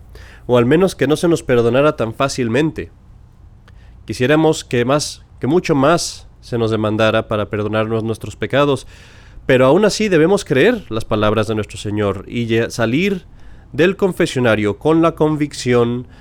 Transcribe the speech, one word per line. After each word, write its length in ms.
o 120
al 80
menos 300
que 120
no 80
se 140
nos 120
perdonara 540
tan 180
fácilmente. 760
Quisiéramos 600
que 180
más, 400
que 80
mucho 260
más 540
se 160
nos 140
demandara 560
para 220
perdonarnos 540
nuestros 320
pecados, 520
pero 200
aún 200
así 220
debemos 380
creer 440
las 160
palabras 420
de 80
nuestro 220
Señor 500
y 180
ye-, 240
salir 560
del 240
confesionario 840
con 220
la 120
convicción 960